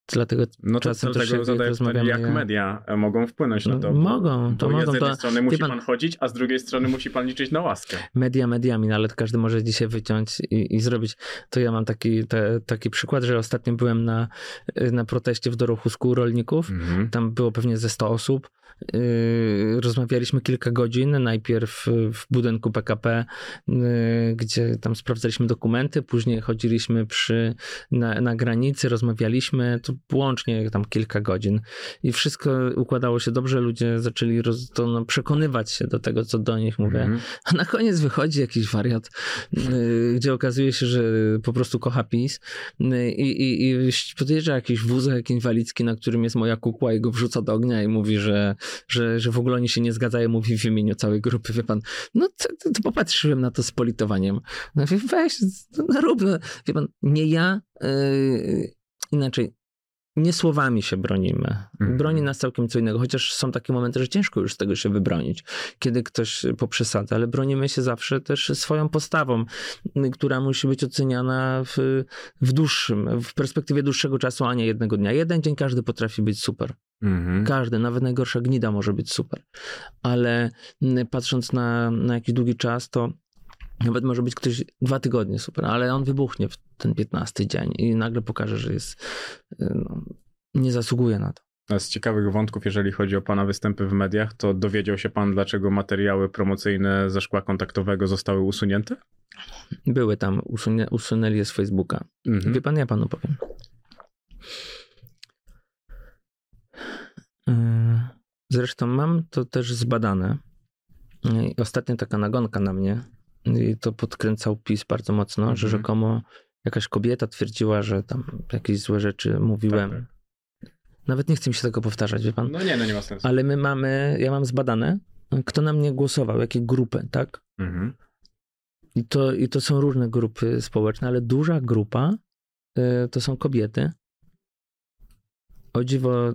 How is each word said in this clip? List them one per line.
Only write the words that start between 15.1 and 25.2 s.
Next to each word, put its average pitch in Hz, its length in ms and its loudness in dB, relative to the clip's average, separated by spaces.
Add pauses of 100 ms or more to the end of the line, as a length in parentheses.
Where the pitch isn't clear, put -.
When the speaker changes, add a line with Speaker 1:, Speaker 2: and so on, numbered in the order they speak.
Speaker 1:
w 117 40 -4
Dorochusku 120 600 0
rolników. 120 540 2
Speaker 2:
Mhm. 90 400 0
Speaker 1:
Tam 113 240 0
było 117 180 0
pewnie 113 260 0
ze 113 120 -2
sto 107 200 -2
osób. 131 400 0 (440)
Yy, 117 880 2
rozmawialiśmy 120 600 0
kilka 123 300 0
godzin, 123 520 2
najpierw 113 600 0 (280)
w - 180 -12
budynku 113 400 2
P 107 120 -2
K 107 120 -2
P, 117 300 0 (420)
yy, 127 80 0 (600)
gdzie 113 460 0
tam 113 140 -2
sprawdzaliśmy 117 520 -2